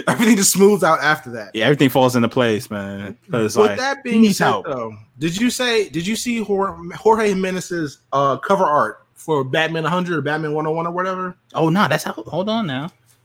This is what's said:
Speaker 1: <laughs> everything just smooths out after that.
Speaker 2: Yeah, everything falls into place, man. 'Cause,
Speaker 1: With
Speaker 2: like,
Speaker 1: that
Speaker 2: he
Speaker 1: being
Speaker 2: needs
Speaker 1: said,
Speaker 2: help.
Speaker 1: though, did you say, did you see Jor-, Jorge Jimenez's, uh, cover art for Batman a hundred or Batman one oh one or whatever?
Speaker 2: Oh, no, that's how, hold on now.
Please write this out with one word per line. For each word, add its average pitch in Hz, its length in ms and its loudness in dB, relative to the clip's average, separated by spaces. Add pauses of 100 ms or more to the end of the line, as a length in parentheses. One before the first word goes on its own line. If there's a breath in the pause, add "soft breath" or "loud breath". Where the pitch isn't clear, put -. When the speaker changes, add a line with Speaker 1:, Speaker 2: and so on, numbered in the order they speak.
Speaker 1:
<laughs> - 40 0
everything 220 280 4
just 196 160 2
smooths 196 300 4
out 160 200 4
after 147 300 0
that. 107 220 -12
Speaker 2:
Yeah, 110 120 2
everything 143 240 4
falls 127 260 4
into 117 140 4
place, 113 400 0
man. 98 480 -8 (120)
'Cause, 113 260 -2
Speaker 1:
With 214 160 6
Speaker 2:
like, 202 60 -4
Speaker 1:
that 277 240 -4
Speaker 2:
he 247 100 -8
Speaker 1:
being 226 100 4
Speaker 2:
needs 202 160 4
Speaker 1:
said, 175 80 0
Speaker 2:
help. 107 200 -2
Speaker 1:
though, 117 300 -8 (240)
did 170 200 -4
you 240 100 2
say, 226 380 -2
did 151 160 -6
you 214 120 -4
see 233 280 -4
Jor-, 196 320 -2 (200)
Jorge 214 320 2
Jimenez's, 185 680 -4 (140)
uh, 135 260 2
cover 185 260 2
art 139 400 0 (100)
for 147 300 -2
Batman 160 400 -2
a 151 60 -2
hundred 175 280 -2
or 143 40 -4
Batman 151 300 -4
one 156 140 -4
oh 156 60 -2
one 165 160 -4
or 170 40 -6
whatever? 185 440 -6 (180)
Speaker 2:
Oh, 156 140 2
no, 185 180 4
that's 147 160 0
how, 202 100 -6
hold 190 360 -6
on 220 180 -2
now. 139 240 -6 (340)